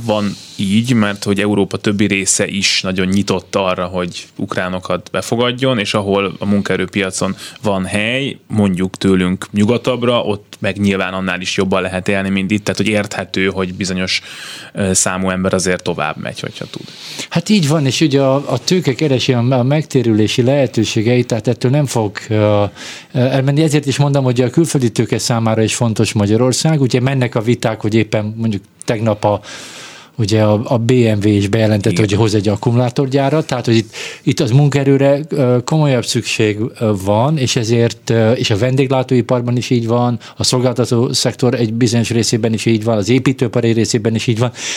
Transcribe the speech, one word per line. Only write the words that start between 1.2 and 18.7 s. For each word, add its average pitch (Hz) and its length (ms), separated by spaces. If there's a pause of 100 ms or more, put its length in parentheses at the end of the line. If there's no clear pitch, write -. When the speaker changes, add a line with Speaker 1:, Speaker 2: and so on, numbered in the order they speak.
Speaker 1:
hogy 101 160
Európa 98 380
többi 104 300
része 98 400
is 92 340
nagyon 92 260
nyitott 95 480
arra, 92 300
hogy 90 400 (100)
ukránokat 92 760
befogadjon, 123 680
és 101 140
ahol 98 460
a 95 60
munkaerőpiacon 98 880 (260)
van 95 240
hely, 113 520 (100)
mondjuk 95 500
tőlünk 92 540
nyugatabbra, 120 720
ott - 360
meg 98 200
nyilván 95 340
annál 92 280
is - 160
jobban 95 240
lehet 90 260
élni, 98 220
mint 98 220
itt, 104 120
tehát - 160
hogy 101 100
érthető, 98 560
hogy 92 280
bizonyos, 92 480 (520)
ö, 95 200
számú 92 360
ember 92 240
azért 90 300
tovább 80 340
megy, - 220
hogyha - 260
tud. - 200 (440)
Speaker 2:
Hát 170 200
így 196 180
van, 151 180
és 131 160
ugye 139 200
a, 135 300
a 135 60
tőke 185 360